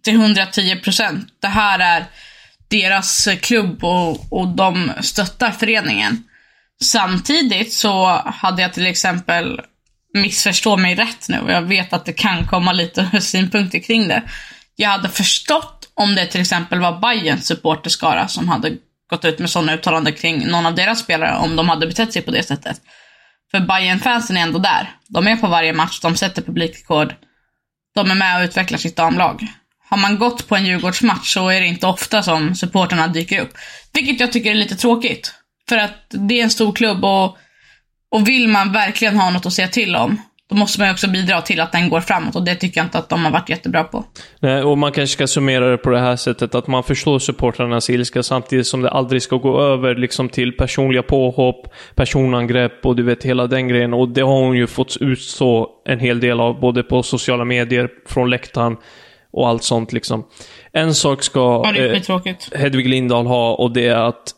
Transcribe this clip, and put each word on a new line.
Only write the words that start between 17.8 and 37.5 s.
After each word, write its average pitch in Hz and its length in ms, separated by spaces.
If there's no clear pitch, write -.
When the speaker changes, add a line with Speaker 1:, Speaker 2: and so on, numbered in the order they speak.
Speaker 1:
som 175 220
hade 151 280
gått 170 160
ut 160 140
med 175 100
såna 160 240
uttalanden 160 400
kring 160 340
någon 170 180
av 165 100
deras 202 240
spelare 160 380
om 160 180
de 165 140
hade 160 180
betett 220 260
sig - 80
på - 100
det - 120
sättet. - 380
För 196 80
Bayern-fansen 190 800
är 175 40
ändå 165 180
där. 190 320
De 175 200
är 220 80
på 226 120
varje 165 260
match, 165 260
de 170 160
sätter 185 260
publikrekord. 170 720
De 190 160
är 185 40
med 185 220
och 180 80
utvecklar 185 320
sitt - 180
damlag. 170 520
Har 202 80
man 202 220
gått 240 280
på 214 80
en 190 100
Djurgårdsmatch 180 680
så 185 160
är 190 120
det 185 60
inte 175 200
ofta 190 360
som 165 320
supporterna 175 520
dyker 170 340
upp. - 100
Vilket 269 260
jag 240 120
tycker 220 200
är 214 40
lite 208 200
tråkigt. 233 580
För 233 80
att 208 320
det 208 300
är 233 40
en 220 60
stor 220 240
klubb 208 320
och, 190 320